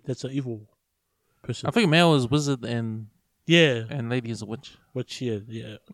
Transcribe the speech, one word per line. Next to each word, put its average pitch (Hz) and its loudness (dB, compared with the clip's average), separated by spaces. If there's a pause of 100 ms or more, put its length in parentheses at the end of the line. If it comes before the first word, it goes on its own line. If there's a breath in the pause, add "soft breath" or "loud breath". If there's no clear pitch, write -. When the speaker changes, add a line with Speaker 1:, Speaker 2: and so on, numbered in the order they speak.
Speaker 1:
that's 131 -8
an 131 -10
evil 127 -6 (800)
person. - -8
Speaker 2:
I - 0
think 220 4
male 165 8
is 123 2
wizard 139 0
and 113 -4 (400)
Speaker 1:
Yeah. 151 4
Speaker 2:
and 117 -6
lady 120 -4
is 107 -8
a 104 -10
witch. 113 -12 (180)
Speaker 1:
Witch, - -8
yeah, 113 -2
yeah. 113 -12
Yeah, 110 -14 (180)